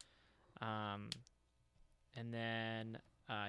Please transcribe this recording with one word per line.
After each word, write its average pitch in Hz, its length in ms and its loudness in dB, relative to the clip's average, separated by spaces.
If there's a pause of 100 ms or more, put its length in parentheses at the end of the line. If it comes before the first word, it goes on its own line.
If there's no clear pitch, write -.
(640)
Um, 107 480 0 (1080)
and 117 160 -2
then, 113 680 2 (300)
uh, 104 200 2